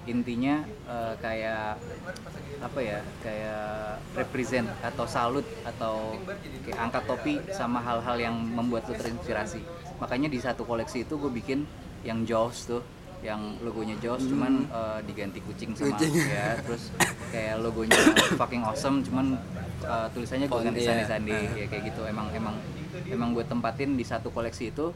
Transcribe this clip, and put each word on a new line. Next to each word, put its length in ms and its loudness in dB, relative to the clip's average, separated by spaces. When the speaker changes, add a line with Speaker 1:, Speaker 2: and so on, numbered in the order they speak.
Speaker 1:
intinya, 600 2
eh, 300 -2
kayak 600 -2
apa 200 -4
ya, 200 0
kayak 420 -4
represent 500 0
atau 240 -2
salut 400 2
atau 540 -2
kayak 160 -6
angkat 260 0
topi 280 0
sama 280 0
hal-hal 400 0
yang 140 2
membuat 520 2
lu 120 -2
terinspirasi. 640 -2
Makanya 300 2
di 140 0
satu 220 0
koleksi 420 0
itu 100 -4
gua 140 0
bikin 400 -2
yang 240 0
Jaws 420 2
tuh, 140 0
yang 180 -2
logonya 360 -2
Jaws, 280 0
Speaker 2:
Hmm. 60 2
Speaker 1:
cuman, 220 4
eh, 420 -2
diganti 340 -6
kucing 380 -6
sama 160 2
Speaker 2:
Kucing. 240 4
Speaker 1:
ya, 420 4
terus 300 -4
kayak 300 0
logonya 340 4
<coughs> 420 8
Fucking 280 2
Awesome, 400 2
cuman, 340 2
eh, 300 0
tulisannya 400 -2
gua 80 2
Speaker 2:
Font, 80 2
Speaker 1:
ganti 160 2
Speaker 2:
iya. 100 6
Speaker 1:
sandi-sandi, 400 2
Speaker 2:
Ah. 240 2
Speaker 1:
ya 120 -2
kayak 200 -2
gitu. 160 -4
Emang, 280 -2
emang, 260 -2
emang 260 0
gua 120 2
tempatin 500 0
di 100 2
satu 260 -2
koleksi 400 -2
itu 260 0